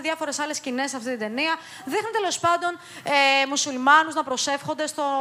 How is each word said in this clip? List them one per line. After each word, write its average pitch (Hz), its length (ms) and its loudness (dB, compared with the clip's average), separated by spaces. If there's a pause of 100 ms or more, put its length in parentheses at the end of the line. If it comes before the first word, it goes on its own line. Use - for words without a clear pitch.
διάφορες 311 380 -4
άλλες 294 180 -4
σκηνές 262 320 -2
σε 262 80 -8
αυτή 233 120 -6
την 247 100 -4
ταινία. 262 360 -2 (300)
Δείχνει, 427 260 -2
τέλος 415 280 0
πάντων, 339 400 2 (240)
ε, 277 440 4
μουσουλμάνους 285 680 4
να 311 100 0
προσεύχονται 277 640 -2
στο 294 160 -4 (180)